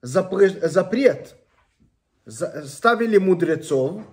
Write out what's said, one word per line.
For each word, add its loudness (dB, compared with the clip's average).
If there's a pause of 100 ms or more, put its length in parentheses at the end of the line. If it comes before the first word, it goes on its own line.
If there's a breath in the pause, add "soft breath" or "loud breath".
запре-, 0
запрет 0 (880)
за-, -8
ставили 0
мудрецов 0